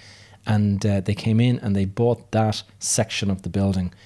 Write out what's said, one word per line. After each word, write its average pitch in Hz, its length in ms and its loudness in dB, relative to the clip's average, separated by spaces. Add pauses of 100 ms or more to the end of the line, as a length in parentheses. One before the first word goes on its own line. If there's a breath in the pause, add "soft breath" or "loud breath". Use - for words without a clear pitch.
(460 loud breath)
And, 104 400 2
uh, 101 140 2
they 101 140 -2
came 113 260 0
in 123 180 2
and 101 180 -2
they 98 80 2
bought 117 460 -2
that 110 320 0 (160)
section - 500 -4
of 98 140 -2
the 87 80 -8
building 95 420 0 (140 loud breath)